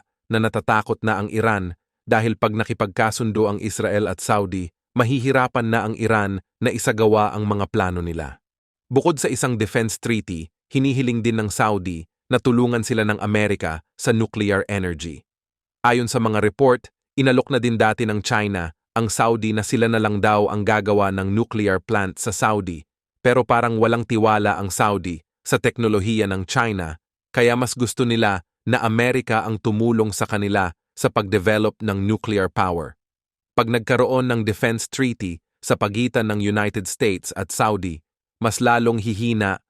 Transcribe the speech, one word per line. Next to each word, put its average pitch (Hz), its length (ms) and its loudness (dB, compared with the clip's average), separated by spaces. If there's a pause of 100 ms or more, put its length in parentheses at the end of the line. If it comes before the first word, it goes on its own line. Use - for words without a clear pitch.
(300)
na 113 80 0
natatakot 110 640 0
na 107 160 0
ang 101 80 -4
Iran 104 480 -2 (320)
dahil 113 320 0
pag 107 160 0
nakipagkasundo 107 960 -2
ang 104 80 -4
Israel 104 480 -2
at 92 160 -6
Saudi, 95 480 -2 (240)
mahihirapan 127 720 0
na 110 240 0
ang - 80 -8
Iran 104 400 0 (240)
na 120 80 2
isagawa 107 640 2
ang 107 160 -2
mga 101 160 0
plano 92 320 0
nila. 82 400 -6 (480)
Bukod 135 320 2
sa - 80 -4
isang 123 320 -2
defense 113 400 -2
treaty, 95 560 -4 (160)
hinihiling 131 480 0
din 113 240 0
ng 101 80 -4
Saudi 95 560 -2 (240)
na 123 80 2
tulungan 120 480 2
sila 113 160 0
ng 107 160 0
Amerika 104 640 -2 (160)
sa - 160 0
nuclear 104 560 0
energy. 85 560 -6 (560)
Ayon 120 240 2
sa 117 160 -2
mga 110 160 0
report, 127 560 2 (240)
inalok 131 320 2
na 131 80 0
din 117 160 0
dati 110 320 2
ng 104 160 -2
China 101 480 -2 (240)
ang 113 160 -2
Saudi 113 400 2
na 107 160 -2
sila 113 240 2
na 113 80 2
lang 104 240 2
daw 104 240 4
ang 104 160 -2
gagawa 101 480 2
ng 98 240 -2
nuclear 104 480 0
plant 101 400 -2
sa 117 80 -4
Saudi, 98 560 -2 (320)
pero 123 240 4
parang 117 400 2
walang 113 240 2
tiwala 107 560 2
ang 98 80 -6
Saudi 92 480 -2 (240)
sa - 160 -2
teknolohiya 107 720 0
ng 95 160 -4
China, 98 560 -2 (320)
kaya 120 240 4
mas 123 160 -2
gusto 123 320 -2
nila 110 400 0 (220)
na 120 160 2
Amerika 117 640 0
ang 110 80 -4
tumulong 110 560 0
sa - 160 -4
kanila 101 400 0 (240)
sa - 160 -2
pagdevelop 107 720 0
ng 98 240 -2
nuclear 101 480 0
power. 85 400 -2 (640)
Pag 117 160 2
nagkaroon 127 560 0
ng 117 160 0
defense 113 400 -2
treaty 107 560 -4 (240)
sa - 160 0
pagitan 110 480 0
ng 104 160 -2
United 104 400 -2
States - 560 -2
at 98 80 -8
Saudi, 92 560 -2 (320)
mas 113 240 -2
lalong 117 400 2
hihina 107 680 -2